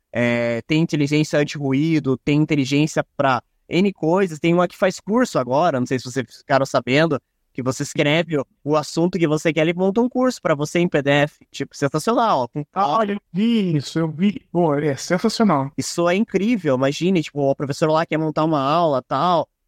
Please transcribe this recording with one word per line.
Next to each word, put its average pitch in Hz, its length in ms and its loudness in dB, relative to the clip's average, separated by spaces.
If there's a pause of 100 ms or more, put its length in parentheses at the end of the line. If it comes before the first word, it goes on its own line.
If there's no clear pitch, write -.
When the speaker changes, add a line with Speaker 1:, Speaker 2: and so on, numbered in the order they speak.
(120)
Speaker 1:
é, 120 540 -2
tem 156 160 2
inteligência 151 560 0
anti-ruído, 143 800 0
tem 147 240 0
inteligência 147 640 0 (100)
pra 131 280 0 (260)
N 190 240 2
coisas, 165 460 0
tem 170 140 2
uma 175 140 2
que - 80 -10
faz 185 240 -2
curso 233 380 -2
agora, 139 420 0
não 123 60 0
sei 131 140 -2
se - 60 -10
vocês 123 200 -6 (140)
ficaram 135 260 0
sabendo, 139 560 0 (320)
que 127 100 -8
você 127 200 -2
escreve 151 540 -2
o, 131 80 -4 (180)
o 147 140 0
assunto 165 400 -2
que 165 100 2
você 156 240 0
quer, 156 100 0
ele 165 120 2
monta 190 260 0
um 247 80 2
curso 254 340 -2
pra 160 120 0
você 151 260 -2
em 175 80 2
P 151 140 0
D 139 80 0
F, 147 420 0
tipo, - 240 -8
sensacional, 156 760 0
com 147 140 -8 (100)
Speaker 2:
Ah, 180 320 -2
eu 202 140 -4 (140)
vi 202 420 0
isso, 143 240 -4
eu 165 100 0
vi, 175 420 -2
pô, 170 240 2
é 147 200 0
sensacional. 180 840 0
Speaker 1:
Isso 170 300 -2
é 175 80 2
incrível, 190 600 0
imagine, 147 480 0
tipo, 143 180 -6
o 135 140 2
professor 151 340 -2
lá 156 160 2
quer 156 120 -4
montar 156 280 -2
uma 156 160 0
aula, 147 400 2
tal, 151 480 0 (180)